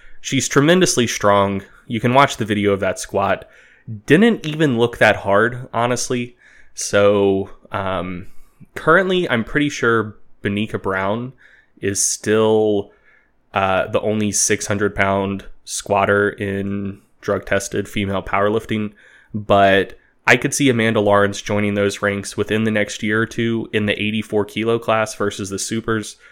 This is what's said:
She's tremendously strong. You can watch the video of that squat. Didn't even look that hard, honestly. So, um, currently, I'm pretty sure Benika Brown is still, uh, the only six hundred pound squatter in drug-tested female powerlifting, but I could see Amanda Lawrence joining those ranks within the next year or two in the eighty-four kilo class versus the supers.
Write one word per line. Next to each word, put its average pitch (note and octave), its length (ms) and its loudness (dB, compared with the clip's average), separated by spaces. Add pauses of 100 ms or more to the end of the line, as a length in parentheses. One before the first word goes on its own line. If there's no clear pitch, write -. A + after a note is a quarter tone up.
(200)
She's - 280 -2
tremendously D3+ 580 4
strong. G2 560 2 (240)
You A#2 140 -6
can B2 120 0
watch C3+ 240 2
the A#2 80 -4
video G2+ 280 2
of F#2+ 80 0
that F#2+ 180 -2
squat. G2 500 -2 (560)
Didn't G3+ 420 4
even D3+ 300 0
look A#2 220 0
that G#2+ 180 4
hard, A#2 560 0
honestly. A#2+ 640 -2 (400)
So, G2+ 760 2 (220)
um, F#2+ 560 -6 (480)
currently, F3+ 520 2
I'm A#2 140 0
pretty D3 260 -2
sure A2+ 480 0 (260)
Benika G#2 380 -4
Brown G2 520 -4 (480)
is G2+ 200 -2
still, G#2+ 920 0 (600)
uh, F#2+ 360 0
the G#2 120 -2
only G#2+ 300 -2
six - 380 -2
hundred G2+ 260 -2
pound G2 520 0 (180)
squatter G2+ 640 0
in G2 720 -6 (180)
drug-tested G2 680 -4
female G2 340 -4
powerlifting, G#2 680 -2 (420)
but G2+ 640 2 (260)
I A#2+ 120 6
could C#3 180 -2
see C#3+ 140 2
Amanda A2+ 320 2
Lawrence G2+ 420 2
joining G#2 320 -2
those G2+ 260 0
ranks G2+ 360 -4
within G#2 260 0
the A2 80 0
next G#2 320 -2
year A2 200 0
or A2+ 40 0
two A2+ 460 -4
in G#2 140 0
the G#2 140 -2
eighty-four G#2+ 440 -2
kilo A2+ 340 -2
class A2 380 -2
versus G2+ 340 -4
the G2 80 -6
supers. A2 580 -4 (140)